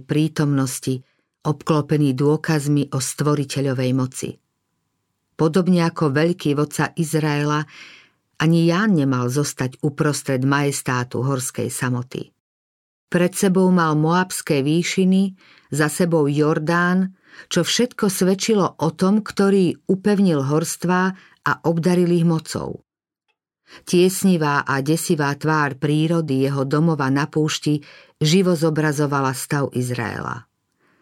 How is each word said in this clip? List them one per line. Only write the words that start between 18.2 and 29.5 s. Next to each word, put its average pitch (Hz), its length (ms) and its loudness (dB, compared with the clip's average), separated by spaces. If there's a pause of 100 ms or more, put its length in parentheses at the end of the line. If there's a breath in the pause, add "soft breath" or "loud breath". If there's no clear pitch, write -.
o 156 100 0
tom, 196 300 0
ktorý 196 640 2
upevnil 190 560 2
horstvá 170 720 -2 (320 loud breath)
a 147 60 0 (180)
obdaril 175 400 2
ich 170 160 2
mocou. 160 560 -4 (1040 loud breath)
Tiesnivá 175 800 2
a 135 160 -2
desivá 151 560 0
tvár 151 400 0
prírody 151 720 0
jeho 139 160 -2
domova 147 480 0
na 147 160 0
púšti 151 540 -2 (340 loud breath)
živo 175 400 2
zobrazovala 143 800 0
stav 143 380 -4